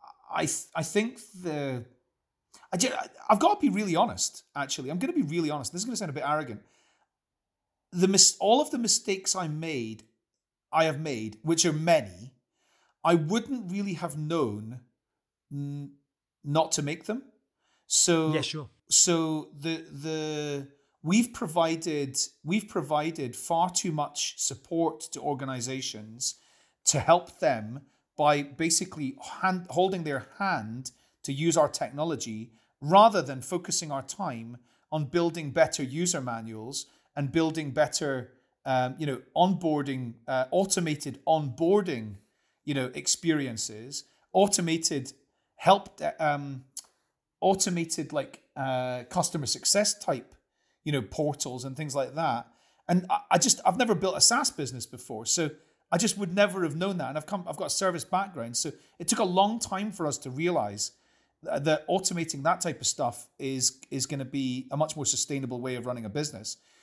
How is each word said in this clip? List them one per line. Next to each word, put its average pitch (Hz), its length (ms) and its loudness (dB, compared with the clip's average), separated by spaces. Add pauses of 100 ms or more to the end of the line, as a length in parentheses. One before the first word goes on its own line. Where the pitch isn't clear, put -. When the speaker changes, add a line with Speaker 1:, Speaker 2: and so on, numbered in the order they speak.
(340)
Speaker 1:
I, 160 140 0 (260)
I 165 100 -2
think 226 360 -2 (240)
the, 143 420 -4 (880)
I 185 40 -2
ju-, 208 120 2 (400)
I've 208 100 6
gotta 403 200 4
be 285 100 4
really 190 280 0
honest, - 460 -2 (120)
actually. 139 340 -6
I'm 185 80 -4
gonna 269 160 -2
be 320 100 2
really 160 280 0
honest. 147 220 -4
This 175 80 -6
is 220 40 -6
gonna 247 120 -6
sound 180 140 -4
a - 20 -8
bit 135 120 -6
arrogant. 147 360 -2 (1300)
The 180 160 4
mis-, 190 320 6
all 233 220 6
of 302 100 -2
the 294 80 -2
mistakes 196 560 -2
I 180 120 -2
made, 151 560 -6 (680)
I 160 140 6
have 147 140 0
made, 117 440 -6
which 160 220 4
are 165 80 4
many, 139 580 2 (720)
I 170 120 6
wouldn't 214 560 0
really 196 240 -2
have 151 220 -6
known 123 640 -2 (720)
n-, 143 400 -8 (540)
not 156 280 2
to 156 80 0
make 147 240 -4
them. 233 180 -4 (640)
So, 160 460 4
Speaker 2:
Yeah, 151 80 2
sure. 147 280 -6 (200)
Speaker 1:
so 160 600 4 (100)
the, 165 320 -4
the, 151 760 -4 (360)
we've 214 300 4
provided, 160 840 0 (280)
we've 208 240 0
provided 151 680 -2
far 170 340 0
too 175 220 -2
much - 480 -4
support - 600 -2 (100)
to 147 80 -10
organizations 131 1160 -6 (500)
to 147 140 2
help 175 400 4
them 123 420 0 (360)
by 147 260 6
basically 160 760 -2 (240)
hand, 185 280 0
holding 180 340 2
their 139 240 -4 (120)
hand 127 520 -4 (320)
to 139 100 -6
use 156 240 2
our 151 120 8
technology, 123 840 -6 (280)
rather 196 420 8
than 131 200 -6
focusing 175 500 -4
our 139 120 -4
time 120 540 -8 (340)
on 156 140 0
building 165 460 0
better 156 320 4
user 156 380 -2
manuals 113 640 -8 (300)
and 143 160 -2
building 160 400 2
better, 139 600 0 (340)
um, 127 320 2
you 156 80 -4
know, 131 160 -2 (140)
onboarding, 147 760 2 (140)
uh, 131 240 0
automated 165 760 0
onboarding, 156 880 2 (480)
you 151 100 -4
know, 127 220 -2
experiences, 135 1120 -2 (280)
automated 165 800 2 (440)
help, - 440 4 (200)
um, 143 440 -2 (760)
automated, 175 720 0
like, 143 280 -6 (140)
uh, 127 540 -2
customer 160 360 -2
success - 520 2
type, - 380 -4 (480)
you 151 80 -2
know, 139 100 2
portals 131 640 -4
and 135 100 -10
things 147 200 -6
like 135 200 -2
that. 135 320 -2 (400)
And 180 220 2
I, 165 100 0 (120)
I 175 60 8
just, - 280 2
I've 185 120 2
never 226 180 2
built 175 220 0
a 135 40 -4
SaaS 254 300 4
business 127 340 -8
before, 113 400 -12
so 156 260 0 (400)
I 170 60 4
just 214 200 0
would 185 160 -4
never 196 300 4
have 147 120 0
known 185 220 0
that. 135 120 -2
And 143 80 -6
I've 151 80 -4
come, 190 220 -6
I've 151 100 -6
got 175 100 -4
a 139 40 -4
service 175 340 0
background, 175 520 -2
so 143 140 -2 (280)
it - 80 -6
took - 120 2
a 233 60 2
long 196 340 4
time 202 320 -4
for 160 160 -4
us 135 120 -2
to 135 100 -12
realize 127 640 0 (520)
th-, 156 200 -2
that 151 240 2
automating 170 560 -2
that 170 180 2
type 165 200 -2
of - 60 -2
stuff - 400 -2 (120)
is, 135 400 -2 (100)
is 135 160 -4
gonna 139 200 -6
be 131 460 -4
a 143 60 -4
much 151 180 0
more 147 100 -6
sustainable 131 560 -2
way 127 140 -4
of 117 100 -8
running 120 200 -6
a 104 40 -8
business. 143 480 -6 (260)